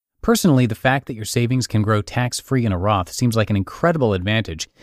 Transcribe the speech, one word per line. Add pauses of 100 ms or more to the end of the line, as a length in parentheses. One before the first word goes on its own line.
(220)
Personally,
the
fact
that
your
savings
can
grow
tax-free
in
a
Roth
seems
like
an
incredible
advantage, (140)